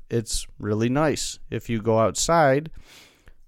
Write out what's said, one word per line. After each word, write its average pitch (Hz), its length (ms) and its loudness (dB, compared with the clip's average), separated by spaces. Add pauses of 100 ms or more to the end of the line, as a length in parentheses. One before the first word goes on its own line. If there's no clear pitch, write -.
it's - 380 -4 (100)
really 107 320 0
nice. 143 480 0 (140)
If 117 180 -6
you 113 120 -2
go 110 180 4
outside, 147 720 2 (760)